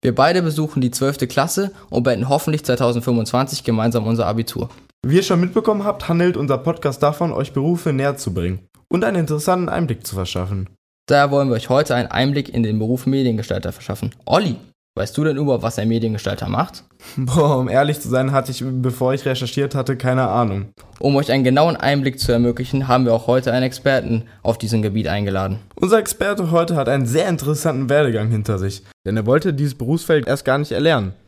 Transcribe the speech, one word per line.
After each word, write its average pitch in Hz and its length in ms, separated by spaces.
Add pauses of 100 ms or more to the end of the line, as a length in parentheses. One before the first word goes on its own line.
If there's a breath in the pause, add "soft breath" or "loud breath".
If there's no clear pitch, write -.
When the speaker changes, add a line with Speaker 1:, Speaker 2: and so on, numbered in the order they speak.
Speaker 1:
Wir 123 100
beide 170 300
besuchen 156 380
die 123 100
zwölfte 135 340
Klasse 175 460 (180 loud breath)
und 120 140
beenden 123 260
hoffentlich 147 360
zweitausendfünfundzwanzig 123 960
gemeinsam 113 420
unser 113 220
Abitur. 113 420 (360 loud breath)
Speaker 2:
Wie 139 120
ihr 196 60
schon 180 160
mitbekommen 202 460
habt, 208 240
handelt 175 260
unser 135 220
Podcast 139 460
davon, 151 280
euch - 220
Berufe 165 400
näher 135 240
zu 104 160
bringen 92 260 (300)
und 190 160
einen 208 140
interessanten 160 500
Einblick 143 360
zu - 100
verschaffen. 95 540 (380)
Speaker 1:
Daher 143 240
wollen 139 180
wir 120 60
euch 113 120
heute 139 280
einen 120 120
Einblick 139 400
in 117 160
den 107 160
Beruf 120 260
Mediengestalter 117 680
verschaffen. - 380 (120)
Olli, - 320 (400)
weißt - 220
du 151 80
denn 151 100
überhaupt, 135 280
was 113 140
ein 110 120
Mediengestalter 110 580
macht? - 380 (160)
Speaker 2:
<laughs> - 160
Boah, 139 400
um 127 100
ehrlich 147 320
zu - 80
sein, 127 240
hatte 135 200
ich, 127 140
bevor 127 480
ich 135 120
recherchiert 135 500
hatte, 135 220
keine 127 320
Ahnung. 101 380 (320 loud breath)
Speaker 1:
Um 139 180
euch 147 120
einen 131 140
genauen 143 320
Einblick 135 460
zu - 100
ermöglichen, 120 560
haben 127 160
wir 120 100
auch 113 140
heute 123 240
einen 127 140
Experten 127 580 (180 loud breath)
auf 110 160
diesem 110 240
Gebiet 104 280
eingeladen. 98 500 (160)
Speaker 2:
Unser 208 240
Experte 202 520
heute 170 260
hat 135 100
einen 131 180
sehr 151 220
interessanten 143 640
Werdegang 120 400
hinter 107 280
sich, 98 260 (220 soft breath)
denn 101 120
er 107 80
wollte 156 280
dieses 143 220
Berufsfeld 151 500
erst - 200
gar 135 120
nicht 147 140
erlernen. 120 400 (160)